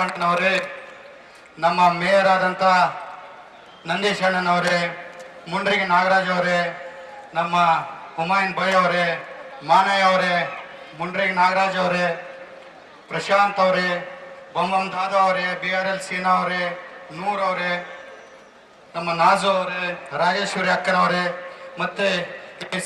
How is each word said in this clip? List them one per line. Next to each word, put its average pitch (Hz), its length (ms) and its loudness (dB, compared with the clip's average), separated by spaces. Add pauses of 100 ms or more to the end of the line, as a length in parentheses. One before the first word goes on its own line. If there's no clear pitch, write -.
ಅಣ್ಣನವರೇ, 175 500 0 (1080)
ನಮ್ಮ 180 160 4 (200)
ಮೇಯರ್ 190 320 4
ಆದಂಥ 185 320 2 (1300)
ನಂದೀಶ್ 190 380 0
ಅಣ್ಣನವರೇ, 180 500 2 (760)
ಮುಂಡ್ರಿಗಿ 196 420 0
ನಾಗರಾಜ್ 185 420 4
ಅವರೇ, 180 220 2 (800)
ನಮ್ಮ 170 160 -2 (640)
ಹುಮಾಯೂನ್ 185 400 0
ಭಾಯ್ 190 220 2
ಅವರೇ, 175 260 2 (640)
ಮಾನಯ್ಯ 190 400 4
ಅವರೇ, 180 240 2 (640)
ಮುಂಡ್ರಿಗಿ 185 440 -2
ನಾಗರಾಜ್ 185 420 2
ಅವರೇ, 175 220 0 (1040)
ಪ್ರಶಾಂತ್ 196 560 2
ಅವರೇ, 180 220 2 (640)
ಬೊಮ್ಮಂ 185 400 0
ದಾದಾ 190 320 0
ಅವರೇ, 180 220 0 (140)
ಬಿ 185 180 -4
ಆರ್ 190 140 -2
ಎಲ್ 190 160 -8
ಸೀನಾ 185 220 0 (100)
ಅವರೇ, 180 200 -2 (560)
ನೂರ್ 196 300 -2
ಅವರೇ, 180 240 -2 (1200)
ನಮ್ಮ 170 160 -4 (100)
ನಾಜು 190 260 6 (100)
ಅವರೇ, 180 280 -2 (360)
ರಾಜೇಶ್ವರಿ 185 580 0
ಅಕ್ಕನವರೇ, 180 440 2 (580)
ಮತ್ತೆ 196 280 -2 (540)
ಇಲ್ಲಿ 185 240 -6